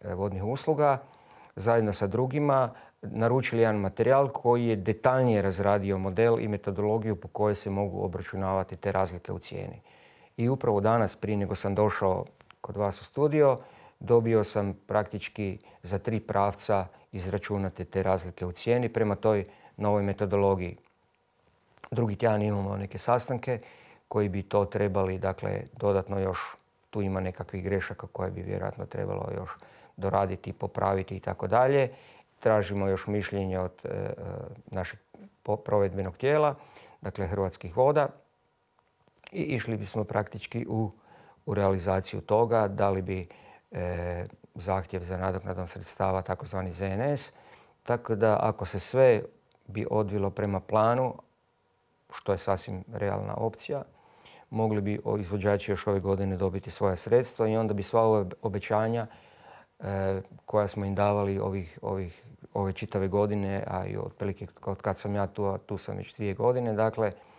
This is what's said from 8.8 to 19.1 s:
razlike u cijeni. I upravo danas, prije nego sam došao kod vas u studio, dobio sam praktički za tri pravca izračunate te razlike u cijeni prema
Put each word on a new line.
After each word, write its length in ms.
razlike 400
u 80
cijeni. 420
I 120
upravo 320
danas, 340
prije 220
nego 180
sam 200
došao 500
kod 160
vas 240
u 40
studio, 540
dobio 440
sam 300
praktički 720
za 160
tri 200
pravca 680
izračunate 720
te 180
razlike 420
u 60
cijeni 380
prema 260